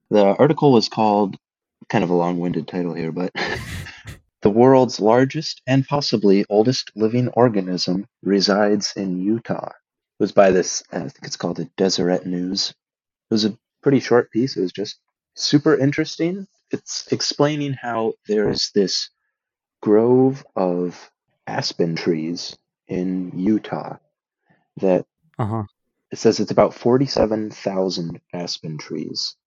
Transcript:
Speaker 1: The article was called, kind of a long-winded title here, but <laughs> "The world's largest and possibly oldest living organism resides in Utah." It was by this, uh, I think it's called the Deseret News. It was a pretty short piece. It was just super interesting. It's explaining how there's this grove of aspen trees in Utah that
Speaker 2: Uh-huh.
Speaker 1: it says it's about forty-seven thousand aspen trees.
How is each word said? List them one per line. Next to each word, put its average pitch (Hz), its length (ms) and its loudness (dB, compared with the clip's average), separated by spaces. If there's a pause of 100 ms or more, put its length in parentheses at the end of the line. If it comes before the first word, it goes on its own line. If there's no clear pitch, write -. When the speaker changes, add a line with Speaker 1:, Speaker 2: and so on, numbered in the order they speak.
(100)
Speaker 1:
The 104 140 4 (120)
article 147 360 4
was 110 160 4
called, 104 480 0 (520)
kind 110 140 0
of 87 80 0
a 90 40 2
long-winded 87 520 -2
title 87 280 -6
here, 80 180 -6
but 87 220 -6
<laughs> - 1080 -12
"The 107 80 4
world's 127 500 6
largest 131 680 2
and 135 200 2
possibly 104 600 2
oldest 110 480 0
living 113 320 0
organism 95 800 0 (160)
resides 101 720 2
in 95 260 -4
Utah." 107 460 -4
It - 540 -12
was 98 100 -2
by 98 180 6
this, 90 320 0 (100)
uh, - 40 -6
I 87 120 -8
think - 160 -20
it's - 120 -12
called - 220 -6
the 82 180 -8
Deseret 90 500 0
News. 90 440 -4 (600)
It 113 40 0
was 107 100 2
a 104 120 -2 (260)
pretty 139 180 4
short - 320 2
piece. 123 240 -2
It 95 40 -4
was 90 120 -4
just - 260 -10 (360)
super 147 420 2
interesting. 156 680 -2 (260)
It's - 400 -8
explaining 143 640 -2
how 113 400 -4 (120)
there's 104 480 -2
this - 340 0 (720)
grove 127 640 4 (120)
of 90 540 -2 (360)
aspen - 500 -4
trees 82 600 -4 (320)
in 92 500 -4
Utah 98 580 -4 (840)
that 92 280 2 (320)
Speaker 2:
Uh-huh. 110 260 -4 (460)
Speaker 1:
it - 80 -14
says 110 220 2
it's 104 100 -4
about 104 240 2
forty-seven 110 760 0
thousand 92 680 -4 (120)
aspen 87 460 -10
trees. 82 580 -10 (100)